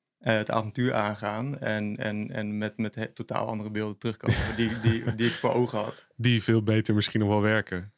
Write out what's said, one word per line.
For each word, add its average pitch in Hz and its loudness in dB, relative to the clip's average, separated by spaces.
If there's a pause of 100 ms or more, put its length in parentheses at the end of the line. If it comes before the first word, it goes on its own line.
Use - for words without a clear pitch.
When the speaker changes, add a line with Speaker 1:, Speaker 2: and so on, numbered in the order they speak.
(180)
Speaker 1:
eh, 113 0
het 107 -2
avontuur 117 0
aangaan 107 -2
en, 107 -4
en, 107 -6
en 107 -6
met, 107 -6
met 107 -4
he-, 110 -6
totaal - -6
andere 107 -6
beelden 107 -4
terugkomen 110 -2
die, 113 0
Speaker 2:
<laughs> 113 2
Speaker 1:
die, 113 0
die 117 0
ik 113 0
voor - 0
ogen 120 2
had. 110 -6 (100)
Speaker 2:
Die 117 4
veel 113 4
beter 110 4
misschien 104 2
nog 104 4
wel 104 4
werken, 101 0